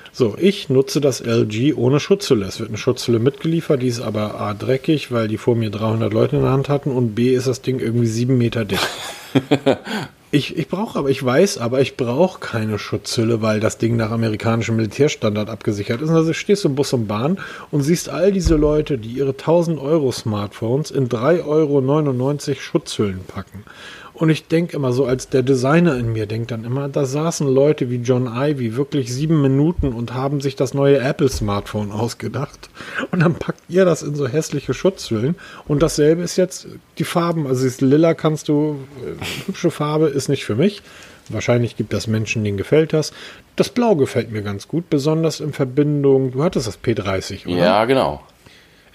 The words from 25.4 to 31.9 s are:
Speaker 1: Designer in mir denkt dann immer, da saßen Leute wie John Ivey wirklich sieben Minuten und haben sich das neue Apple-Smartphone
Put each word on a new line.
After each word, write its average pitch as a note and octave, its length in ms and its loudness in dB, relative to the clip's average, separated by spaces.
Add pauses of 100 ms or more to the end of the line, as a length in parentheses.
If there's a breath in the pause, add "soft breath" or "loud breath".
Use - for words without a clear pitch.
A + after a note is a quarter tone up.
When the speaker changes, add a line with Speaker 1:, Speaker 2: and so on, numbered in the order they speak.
Speaker 1:
Designer C#3 520 4
in A#2+ 160 -2
mir A2 140 -2
denkt A2+ 240 -6
dann A2+ 140 -6
immer, C3+ 260 -4
da C#3 160 0
saßen D3+ 420 -2
Leute C3+ 440 4
wie B2 60 -2
John B2 280 2
Ivey B2 500 -2
wirklich C3+ 380 -2
sieben D3+ 300 2
Minuten C#3 500 2
und A#2 220 -6
haben C#3 260 -2
sich C#3 140 -4
das B2+ 180 -2
neue C#3 240 4
Apple-Smartphone G#2+ 920 -2